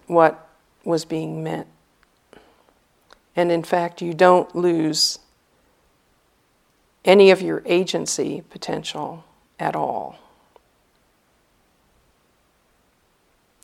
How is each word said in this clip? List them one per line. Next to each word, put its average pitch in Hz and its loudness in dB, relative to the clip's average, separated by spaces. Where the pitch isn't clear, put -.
what 165 2
was 165 -2
being 160 -8
meant. 160 -8
And 175 0
in 170 -2
fact, 170 -4
you 170 -6
don't 180 4
lose 165 -2
any 190 8
of 185 4
your 165 -6
agency 165 -4
potential 160 -12
at 156 -6
all. 120 -8